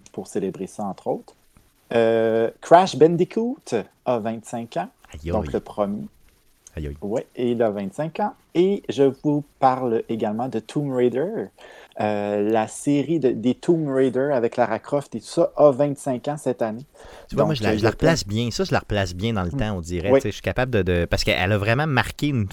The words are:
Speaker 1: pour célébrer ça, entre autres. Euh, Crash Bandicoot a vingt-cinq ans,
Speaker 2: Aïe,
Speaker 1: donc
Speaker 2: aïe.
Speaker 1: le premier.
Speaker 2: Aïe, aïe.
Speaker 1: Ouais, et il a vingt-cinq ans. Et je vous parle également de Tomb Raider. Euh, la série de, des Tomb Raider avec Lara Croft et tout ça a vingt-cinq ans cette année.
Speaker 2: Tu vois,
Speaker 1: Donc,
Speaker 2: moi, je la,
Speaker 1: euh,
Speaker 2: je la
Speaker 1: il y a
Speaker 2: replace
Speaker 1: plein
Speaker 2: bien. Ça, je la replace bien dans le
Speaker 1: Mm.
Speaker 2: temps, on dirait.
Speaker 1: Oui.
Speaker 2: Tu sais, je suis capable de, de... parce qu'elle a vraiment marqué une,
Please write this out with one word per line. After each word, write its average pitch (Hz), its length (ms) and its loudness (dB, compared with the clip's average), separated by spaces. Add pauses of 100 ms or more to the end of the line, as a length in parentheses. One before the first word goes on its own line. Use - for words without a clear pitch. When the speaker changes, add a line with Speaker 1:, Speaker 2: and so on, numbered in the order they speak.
(140)
Speaker 1:
pour 98 140 -12
célébrer 95 400 -6
ça, - 160 -12
entre 185 240 -8
autres. 185 260 -6 (600)
Euh, 113 560 2 (120)
Crash 180 340 6
Bandicoot 175 640 2 (480)
a 123 140 0
vingt-cinq 113 580 -8
ans, 180 100 -6 (260)
Speaker 2:
Aïe, 80 180 -10
Speaker 1:
donc 104 160 -2
Speaker 2:
aïe. 95 60 -6
Speaker 1:
le 110 60 -2
premier. 104 460 -4 (720)
Speaker 2:
Aïe, 76 100 -6
aïe. 73 140 -10
Speaker 1:
Ouais, 104 240 -4 (100)
et 120 160 0
il 117 120 0
a 113 80 4
vingt-cinq 101 500 -6
ans. - 120 -2 (200)
Et 190 360 2
je 117 140 2 (200)
vous 147 200 0 (160)
parle 127 480 2
également 113 400 -2
de 113 120 -4
Tomb 143 340 -4
Raider. 123 540 0 (540)
Euh, 104 480 0
la 110 180 2
série 147 520 0
de, 127 120 4
des 120 240 0
Tomb 165 320 0
Raider 135 460 2
avec 117 240 0
Lara 110 220 0
Croft - 360 -4
et 110 60 -6
tout - 40 -20
ça - 300 0
a 143 160 8
vingt-cinq 135 560 -2
ans 147 100 -4
cette 127 240 -4
année. 113 240 -4 (440)
Speaker 2:
Tu 113 60 -8
vois, 110 80 4
Speaker 1:
Donc, 107 40 4
Speaker 2:
moi, 156 80 0
je 110 80 -4
la, 104 60 2
Speaker 1:
euh, 107 80 0
Speaker 2:
je - 0 -
la - 20 -2
Speaker 1:
il 104 40 0
y 110 40 2
a 110 40 4
Speaker 2:
replace 156 340 0
Speaker 1:
plein 98 100 -4
Speaker 2:
bien. 117 160 -2
Ça, 190 140 -4
je 170 80 -2
la 113 60 2
replace 98 360 -2
bien 113 180 -2
dans 95 100 -2
le 87 80 -2
Speaker 1:
Mm. - 60 -4
Speaker 2:
temps, 107 200 -2
on 85 40 -6
dirait. 87 300 -2
Speaker 1:
Oui. 135 80 6
Speaker 2:
Tu 135 40 0
sais, 110 80 -4
je - 40 -14
suis - 60 -14
capable 123 300 -2
de, 107 100 2
de... 87 240 2
parce - 180 -2
qu'elle 92 280 0
a 107 60 2
vraiment 117 300 0
marqué 135 400 -2
une, 120 260 0